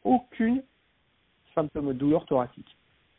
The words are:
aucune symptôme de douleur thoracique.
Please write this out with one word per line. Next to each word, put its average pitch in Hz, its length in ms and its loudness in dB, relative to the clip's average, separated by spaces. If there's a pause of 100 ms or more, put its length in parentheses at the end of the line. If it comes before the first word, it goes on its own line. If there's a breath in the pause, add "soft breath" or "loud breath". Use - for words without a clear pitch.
aucune 247 580 0 (920)
symptôme 151 340 -4
de 135 60 -2
douleur 143 320 0
thoracique. - 520 -2 (420)